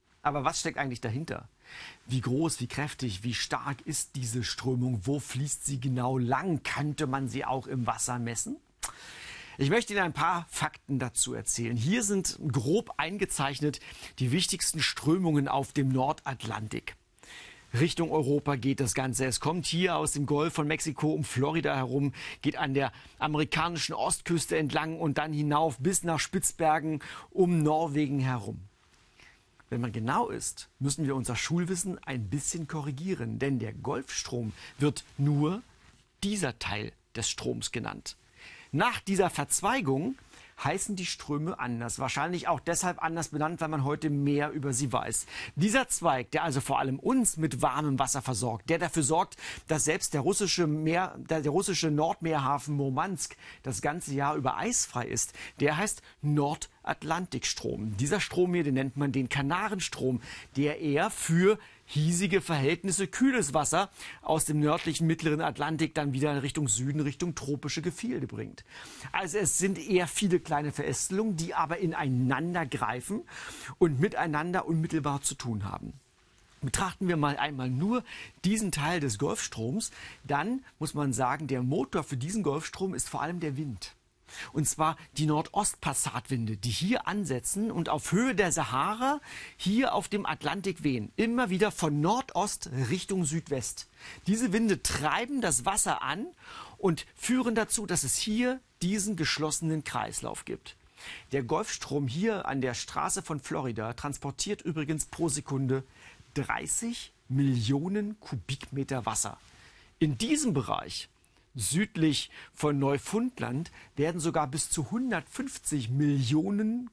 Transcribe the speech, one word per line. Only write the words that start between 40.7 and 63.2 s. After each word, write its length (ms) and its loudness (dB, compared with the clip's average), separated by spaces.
die 120 -4
Ströme 520 -4
anders. 400 -4
Wahrscheinlich 480 -2
auch 140 2
deshalb 420 0
anders 280 -2
benannt, 300 -2
weil 80 0
man 140 0
heute 260 0
mehr 440 2
über 200 -4
sie 200 0
weiß. 340 -2
Dieser 320 4
Zweig, 420 0
der 140 0
also 160 0
vor 180 2
allem 220 0
uns 360 2
mit 240 0
warmem 380 2
Wasser 240 2
versorgt, 480 -2
der 80 4
dafür 240 2
sorgt, 340 2
dass 180 2
selbst 300 0
der 60 2
russische 480 4
Meer-, 500 0
der, 220 -2
der 100 2
russische 400 2
Nordmeerhafen 840 2
Murmansk 600 -2
das 180 -4
ganze 320 -2
Jahr 220 2
über 200 0
eisfrei 500 -2
ist, 260 -2
der 180 4
heißt 260 -2
Nordatlantikstrom. 1700 -2
Dieser 240 0
Strom 340 2
hier, 80 4
den 120 2
nennt 220 0
man 140 0
den 180 0
Kanarenstrom, 920 0
der 240 2
eher 300 2
für 480 4
hiesige 540 2
Verhältnisse 680 2
kühles 460 4